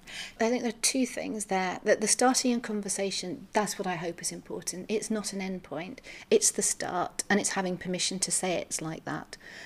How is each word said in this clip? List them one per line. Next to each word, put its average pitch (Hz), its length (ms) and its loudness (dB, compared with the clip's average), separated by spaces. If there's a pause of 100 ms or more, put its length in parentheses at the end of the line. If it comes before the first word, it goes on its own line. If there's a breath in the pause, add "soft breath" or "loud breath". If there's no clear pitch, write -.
(400 loud breath)
I 226 80 4
think 247 140 2
there 240 60 0
are - 140 -4
two 262 220 4
things 202 420 -4
there. 185 360 0
That 202 180 6
the 214 60 2
starting 247 480 6
a 233 60 2
conversation, 196 920 -2
that's 208 240 2
what 190 120 -2
I 180 80 0
hope 170 260 -6
is - 80 -2
important. 175 580 -8
It's 208 220 -2
not 214 220 -2
an 196 80 -4
end 190 240 -4
point. 165 360 -8 (300 loud breath)
It's - 220 6
the 208 100 0
start, - 640 -2
and 202 120 6
it's - 100 0
having 180 260 0
permission 180 440 -2
to - 100 -2
say 185 240 2
it's - 260 -2
like 160 240 -6
that - 320 -8 (300 loud breath)